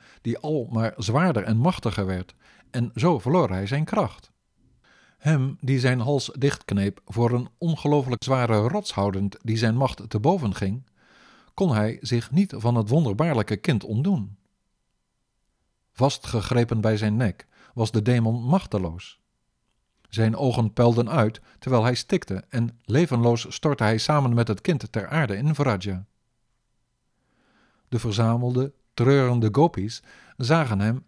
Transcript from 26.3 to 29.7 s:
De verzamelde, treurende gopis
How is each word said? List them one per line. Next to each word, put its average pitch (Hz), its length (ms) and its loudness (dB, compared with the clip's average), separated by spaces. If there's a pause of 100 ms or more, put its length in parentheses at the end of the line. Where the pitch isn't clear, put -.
De 120 100 -4
verzamelde, 120 720 0 (220)
treurende 123 580 4
gopis 117 500 0 (340)